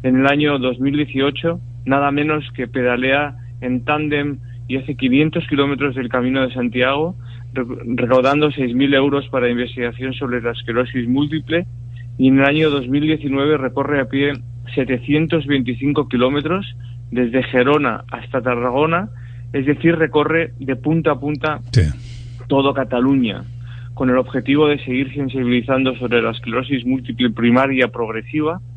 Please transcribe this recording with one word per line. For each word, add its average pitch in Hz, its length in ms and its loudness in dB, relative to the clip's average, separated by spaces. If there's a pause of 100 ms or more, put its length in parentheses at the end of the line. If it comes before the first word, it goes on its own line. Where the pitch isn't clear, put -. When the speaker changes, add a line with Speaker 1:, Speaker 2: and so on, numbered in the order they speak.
Speaker 1:
En 127 180 4
el 139 60 6
año 143 320 4
dos 123 200 -2
mil 139 160 0
dieciocho, 143 640 0 (260)
nada 139 260 2
menos 147 420 0
que 123 140 -6
pedalea 131 680 0 (240)
en 127 240 -2
tándem 147 540 0 (320)
y 127 80 -2
hace 131 180 -6
quinientos 143 540 2
kilómetros 139 460 0
del 127 120 -4
Camino 127 400 0
de 120 60 -6
Santiago, 127 640 0 (360)
re-, 127 120 -2 (300)
recaudando 131 560 4
seis 127 220 -2
mil 139 200 4
euros 139 340 2
para 123 220 0
investigación 120 640 -4
sobre 123 280 -4
la 117 100 -2
esclerosis 120 580 -2
múltiple. 147 560 0 (520)
Y 131 120 6
en 135 100 8
el 139 60 6
año 151 240 4
dos 139 180 0
mil 143 140 2
diecinueve 143 560 2
recorre 135 420 0
a 127 80 0
pie 139 240 0 (440)
setecientos 143 680 0
veinticinco 135 600 0
kilómetros 143 580 0 (460)
desde 123 320 0
Gerona 127 680 2
hasta 120 300 -4
Tarragona, 127 680 0 (420)
es 135 140 -2
decir, 160 320 4
recorre 156 600 2
de 131 200 -4
punta 156 340 2
a 131 80 0
punta 147 400 -4 (120)
Speaker 2:
Sí. 127 100 4 (680)
Speaker 1:
todo 139 260 4
Cataluña, 127 680 0 (500)
con 131 160 0
el 127 80 4
objetivo 135 500 2
de 143 160 0
seguir 131 300 -4
sensibilizando 131 840 0
sobre 120 260 2
la 113 80 0
esclerosis 123 540 -4
múltiple 123 440 0
primaria 123 600 2
progresiva 120 720 -4 (160)